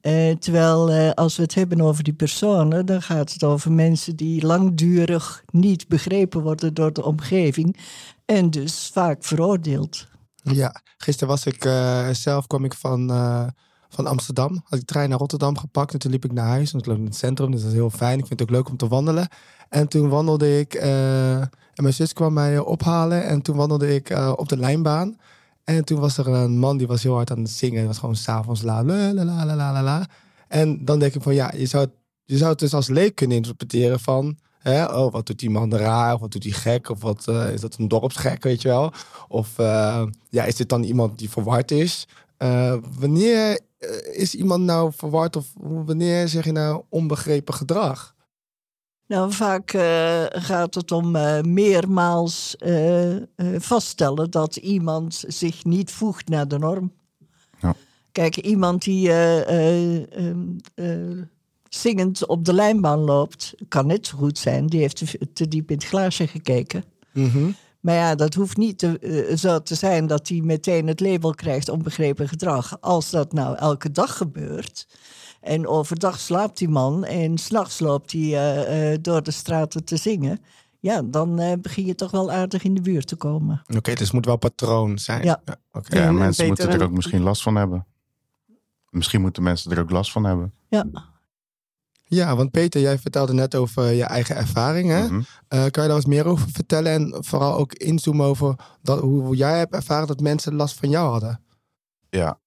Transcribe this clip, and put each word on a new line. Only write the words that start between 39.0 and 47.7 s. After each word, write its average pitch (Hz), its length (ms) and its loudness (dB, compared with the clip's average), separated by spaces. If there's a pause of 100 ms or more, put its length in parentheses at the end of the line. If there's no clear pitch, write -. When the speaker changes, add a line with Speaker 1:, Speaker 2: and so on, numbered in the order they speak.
Speaker 2:
Of, 110 300 -4
eh, 110 440 2 (260)
ja, 120 160 0
is 117 120 0
dit 123 120 -4
dan 120 140 2
iemand 113 360 0
die 110 120 -8
verward 117 400 0
is? 156 380 -2 (280)
Eh, 127 380 0 (240)
wanneer, 208 640 2 (180)
eh, - 100 -14 (320)
is 185 140 -2
iemand 180 300 0
nou 165 320 2
verward 160 400 -2
of 143 100 -6 (140)
wanneer 160 680 0
zeg 160 160 -2
je 156 80 0
nou 151 360 -2
onbegrepen 151 640 -2
gedrag? 151 600 -4 (920)